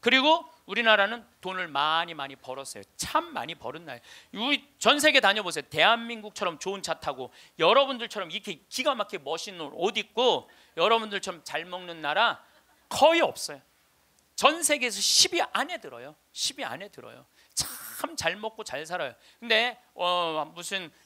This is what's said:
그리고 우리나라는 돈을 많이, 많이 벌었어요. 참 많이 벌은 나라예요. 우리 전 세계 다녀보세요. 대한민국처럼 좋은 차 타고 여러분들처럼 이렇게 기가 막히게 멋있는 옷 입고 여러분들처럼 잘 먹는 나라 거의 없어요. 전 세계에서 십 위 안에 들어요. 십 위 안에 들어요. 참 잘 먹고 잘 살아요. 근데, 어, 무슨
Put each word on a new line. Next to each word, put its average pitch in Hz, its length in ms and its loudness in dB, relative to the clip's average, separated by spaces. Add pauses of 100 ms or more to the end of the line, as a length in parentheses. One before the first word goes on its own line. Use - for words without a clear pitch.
그리고 285 440 4 (200)
우리나라는 220 600 2 (140)
돈을 185 300 -6
많이, 156 440 0
많이 135 220 -10
벌었어요. 131 480 -12 (140)
참 330 360 -4
많이 160 220 -8
벌은 151 300 -12
나라예요. 123 160 -14 (320)
우리 240 340 -2 (120)
전 285 200 4
세계 285 220 6
다녀보세요. 190 480 0
대한민국처럼 208 880 0
좋은 196 220 -8
차 165 140 -4
타고 131 360 -8 (260)
여러분들처럼 226 760 2
이렇게 190 360 -10
기가 262 280 0
막히게 196 280 -6
멋있는 165 500 -8
옷 202 240 -2
입고 214 520 0 (260)
여러분들처럼 196 680 0
잘 165 200 -6
먹는 180 360 -12
나라 160 420 0 (460)
거의 330 320 6
없어요. 143 400 -2 (760)
전 311 280 2
세계에서 247 360 0
십 - 360 4
위 339 60 2 (120)
안에 302 240 -2
들어요. 135 380 -14 (180)
십 - 240 -6
위 285 60 -8
안에 165 240 -8
들어요. 120 400 -20 (260)
참 - 640 -8
잘 175 200 -2
먹고 214 280 -10
잘 151 240 -10
살아요. 160 260 -4 (260)
근데, 233 400 2 (140)
어, 165 640 0
무슨 175 360 -8 (140)